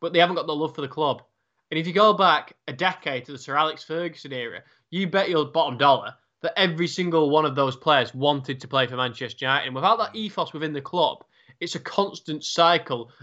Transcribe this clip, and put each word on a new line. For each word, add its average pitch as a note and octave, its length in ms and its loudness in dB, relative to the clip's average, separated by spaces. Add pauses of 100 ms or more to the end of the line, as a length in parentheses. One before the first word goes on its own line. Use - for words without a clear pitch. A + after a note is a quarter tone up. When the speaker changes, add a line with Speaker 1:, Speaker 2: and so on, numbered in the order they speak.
Speaker 1:
but E3 120 -6
they F3 60 2
haven't F3 180 4
got D3+ 100 -4
the D#3+ 80 -4
love D3 200 -4
for - 60 -10
the C#3 80 -6
club. C#3 340 -2 (480)
And D#3 80 -4
if E3 80 -4
you F3+ 60 -6
go G#3 200 6
back F3 420 2 (120)
a C#3+ 60 -8
decade C#3 540 -4
to D3 60 -16
the C3+ 60 -12
Sir C#3 180 -6
Alex D#3 280 0
Ferguson D#3+ 480 -8
era, A#2 300 -10 (280)
you F#3 160 -2
bet F#3 220 0
your D#3+ 160 2
bottom C#3+ 320 0
dollar A2+ 380 4 (260)
that - 180 -4
every F3 280 2
single E3 440 2
one D#3 140 4
of C#3 120 0
those C3+ 200 0
players C3+ 380 2
wanted C3+ 460 -2
to - 80 -16
play C3+ 180 0
for B2 100 -10
Manchester B2 480 -6
United. C3 220 0
And B2+ 80 -6
without F#3 240 2
that G#3 140 -4
Speaker 2:
Mm. - 40 -14
Speaker 1:
ethos G3 360 -6
within D#3 200 -6
the C#3+ 80 -6
club, D#3 440 -2 (360)
it's E3+ 140 -8
a - 60 -8
constant F3 640 -4
cycle E3 640 2 (120)